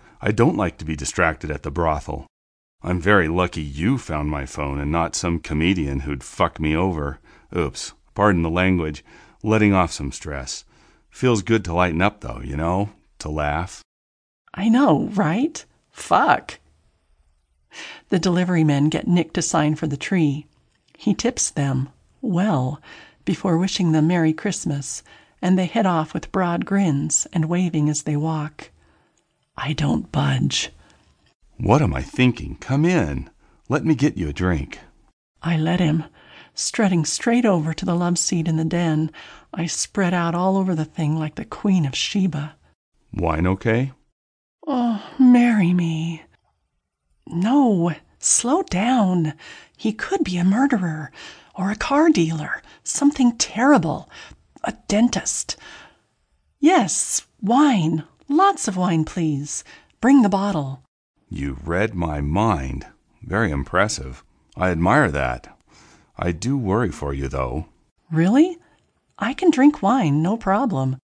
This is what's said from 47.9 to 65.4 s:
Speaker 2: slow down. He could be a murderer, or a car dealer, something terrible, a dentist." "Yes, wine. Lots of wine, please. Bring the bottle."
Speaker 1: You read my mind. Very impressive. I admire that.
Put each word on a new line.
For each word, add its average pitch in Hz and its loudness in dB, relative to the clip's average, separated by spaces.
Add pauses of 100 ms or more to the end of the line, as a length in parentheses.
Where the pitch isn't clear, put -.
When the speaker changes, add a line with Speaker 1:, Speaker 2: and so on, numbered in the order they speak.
Speaker 2:
slow 302 0
down. 185 2 (420)
He 220 -2
could - -2
be 180 -4
a 175 0
murderer, 185 0 (420)
or 190 -2
a 208 -4
car 302 2
dealer, 160 0 (220)
something 269 2
terrible, 214 2 (540)
a - -4 (120)
dentist." - -2 (1040)
"Yes, 285 2 (160)
wine. 202 2 (240)
Lots 381 2
of 185 -4
wine, 175 2
please. 151 -4 (360)
Bring 269 6
the 208 4
bottle." 180 -2 (480)
Speaker 1:
You 71 -6
read 92 -2
my 78 -4
mind. 73 -2 (360)
Very 101 -2
impressive. 71 -2 (320)
I 90 0
admire 92 2
that. 64 -6 (580)